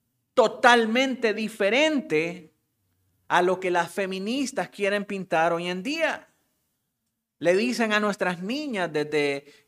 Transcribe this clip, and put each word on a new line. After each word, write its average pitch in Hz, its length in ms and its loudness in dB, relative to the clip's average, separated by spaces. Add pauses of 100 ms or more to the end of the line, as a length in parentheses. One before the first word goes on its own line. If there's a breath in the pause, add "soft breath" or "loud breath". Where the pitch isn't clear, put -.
(340)
Totalmente 233 1000 4
diferente 208 1200 0 (760)
a 170 140 4
lo 185 180 2
que 185 100 -2
las 170 220 0
feministas 196 760 -4
quieren 202 340 -2
pintar 175 480 0
hoy 170 160 -4
en 185 160 -6
día. 302 440 -4 (1080)
Le 175 160 2
dicen 220 380 0
a 208 80 4
nuestras 185 420 -2
niñas 214 500 -4
desde, 147 540 -2 (220 soft breath)